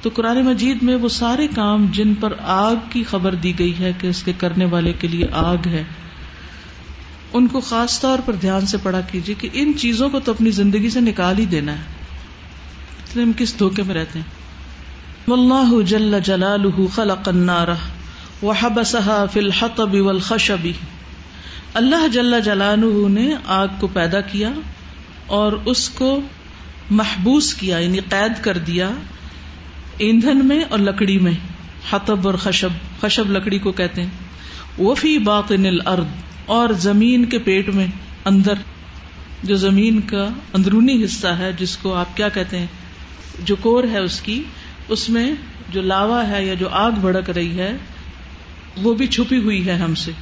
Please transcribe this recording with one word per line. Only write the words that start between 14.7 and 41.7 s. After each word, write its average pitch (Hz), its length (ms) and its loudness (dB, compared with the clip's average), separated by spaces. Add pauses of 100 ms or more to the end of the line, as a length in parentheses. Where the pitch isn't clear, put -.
واللہ 247 520 6
جل 208 320 4 (100)
جلالہ 190 720 2
خلق 202 340 0
النار 175 400 2 (760)
وحبسها 214 880 2
فی 214 80 2
الحطب 208 540 0
والخشب، 196 720 2 (1080)
اللہ 285 380 4
جل 240 220 4 (100)
جلالہ 208 640 2
نے 233 260 2 (100)
آگ 190 240 0 (120)
کو 202 60 0
پیدا 180 340 0
کیا 202 320 -4 (720)
اور 208 260 2 (120)
اس 247 240 0
کو 269 320 0 (680)
محبوس 214 640 2
کیا، 185 240 -2
یعنی 180 200 2 (100)
قید 208 360 0
کر 190 140 0
دیا 175 320 -2 (1080)
ایندھن 233 480 4
میں 285 220 4
اور 214 100 0
لکڑی 196 400 2
میں، 175 140 4 (580)
حطب 202 360 0
اور 196 80 2
خشب، 190 340 0 (320)
خشب 208 300 0
لکڑی 196 280 0
کو 196 140 0
کہتے 180 300 -2
ہیں۔ 180 80 -4 (680)
وفی 285 380 4
باطن 208 480 2
الارض، 180 380 2 (420)
اور 233 240 2
زمین 214 540 4
کے 233 140 0
پیٹ 190 300 2
میں، 190 180 2 (380)
اندر، 196 300 6 (880)
جو 196 120 0
زمین 196 460 4
کا 202 280 -2 (260)
اندرونی 220 500 4
حصہ 190 220 -4
ہے 180 320 0
جس 180 180 -4